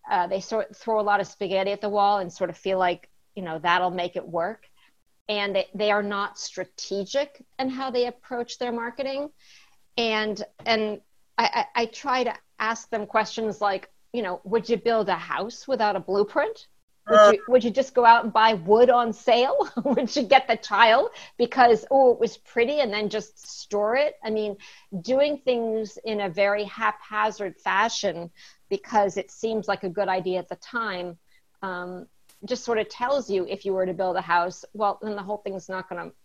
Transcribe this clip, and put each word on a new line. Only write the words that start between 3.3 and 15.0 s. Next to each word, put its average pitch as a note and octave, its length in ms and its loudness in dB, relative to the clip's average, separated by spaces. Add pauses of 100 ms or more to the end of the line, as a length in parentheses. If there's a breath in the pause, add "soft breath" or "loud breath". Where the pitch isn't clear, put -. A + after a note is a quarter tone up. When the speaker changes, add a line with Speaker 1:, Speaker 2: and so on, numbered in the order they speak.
Speaker 1:
you G3+ 80 -10
know, D#3+ 160 -8
that'll F3+ 320 2
make F3+ 260 -6
it F3+ 100 -8
work. F3 420 -6 (600 soft breath)
And G3+ 280 -4
they, F#3+ 180 -2
they G#3 160 0
are G#3 120 2
not G3+ 360 -6
strategic - 1040 -8 (140)
in C4 120 -4
how C4 200 -8
they B3 160 0
approach A#3+ 520 -10
their A#3+ 140 -4
marketing. C4+ 580 -8 (680 soft breath)
And, G#3+ 460 -2 (240)
and G#3+ 340 0 (380)
I, A#3 360 0
I, A#3+ 80 0
I A#3 40 0
try B3+ 380 -4
to - 100 -4 (240)
ask A3 320 -6
them G#3 160 -6
questions G#3+ 540 -2
like, G3 280 -2 (240)
you A#3+ 100 -4
know, F3+ 220 -6
"Would G#3 240 -2
you A3+ 80 2
build A3 320 0